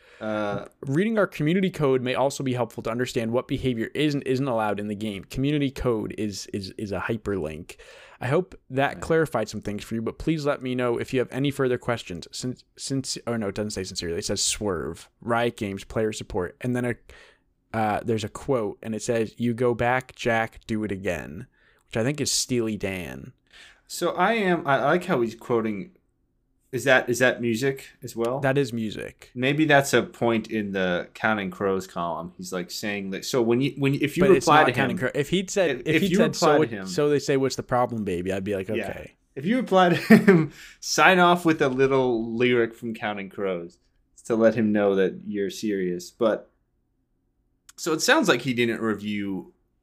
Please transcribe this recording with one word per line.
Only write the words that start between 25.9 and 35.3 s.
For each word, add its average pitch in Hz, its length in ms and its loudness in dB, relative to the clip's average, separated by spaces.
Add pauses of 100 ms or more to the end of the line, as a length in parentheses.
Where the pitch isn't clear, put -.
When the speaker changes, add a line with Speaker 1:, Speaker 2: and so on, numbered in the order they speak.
Speaker 1:
Is 120 120 -4
that, 131 240 6
is 120 120 0
that 123 220 4
music 120 500 -2 (120)
as 117 140 -12
well? 123 240 -2
Speaker 2:
That 135 160 0
is 127 160 0
music. - 600 -8
Speaker 1:
Maybe 143 300 2
that's 143 300 6
a 117 100 6
point 113 480 0
in 104 220 -2
the 92 400 0
Counting 107 360 -2
Crows 95 380 -2
column. 85 480 -6
He's, 92 160 -14
like, 90 180 -6
saying 101 420 -6
that. 95 120 -8
So 131 180 0
when 120 200 2
you, 139 160 0
when, 139 180 0
if 143 220 -4
you 175 60 4
Speaker 2:
But 196 80 8
it's 135 140 6
Speaker 1:
reply 151 120 6
Speaker 2:
not 151 80 6
Speaker 1:
to 127 60 4
him, 117 40 -4
Speaker 2:
Counting 135 220 0
Crow-, 127 180 -2
if 143 140 -2
he'd 185 200 0